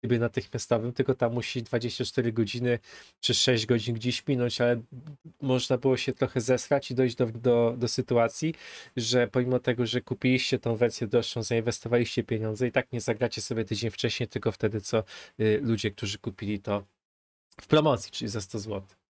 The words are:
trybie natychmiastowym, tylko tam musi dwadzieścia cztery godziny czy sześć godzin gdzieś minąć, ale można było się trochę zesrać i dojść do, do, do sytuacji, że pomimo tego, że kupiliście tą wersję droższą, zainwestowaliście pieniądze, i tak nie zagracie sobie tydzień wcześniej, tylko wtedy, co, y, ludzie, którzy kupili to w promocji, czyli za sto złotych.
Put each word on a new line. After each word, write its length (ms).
trybie 180
natychmiastowym, 720
tylko 220
tam 180
musi 300
dwadzieścia 420
cztery 280
godziny 460
czy 140
sześć 320
godzin 280
gdzieś 320
minąć, 340
ale 200
można 360
było 180
się 160
trochę 280
zesrać 500
i 40
dojść 220
do, 100
do, 520
do 100
sytuacji, 640
że 320
pomimo 300
tego, 280
że 140
kupiliście 580
tą 180
wersję 300
droższą, 360
zainwestowaliście 800
pieniądze, 440
i 60
tak 200
nie 80
zagracie 400
sobie 240
tydzień 260
wcześniej, 380
tylko 240
wtedy, 280
co, 240
y, 220
ludzie, 280
którzy 280
kupili 420
to 240
w 60
promocji, 460
czyli 160
za 120
sto 180
złotych. 540